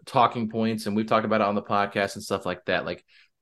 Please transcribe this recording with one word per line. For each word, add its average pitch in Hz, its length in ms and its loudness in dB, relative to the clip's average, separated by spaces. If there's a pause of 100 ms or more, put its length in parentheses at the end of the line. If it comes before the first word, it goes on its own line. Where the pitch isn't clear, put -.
talking 117 460 2
points, 110 360 -2
and 101 100 -2
we've 110 100 0
talked 110 200 2
about 107 160 2
it 101 40 2
on 104 80 0
the 104 80 -2
podcast 101 540 -2
and 104 80 -12
stuff 98 200 -4
like 90 200 -4
that. 87 200 0
Like, 85 200 -8 (380)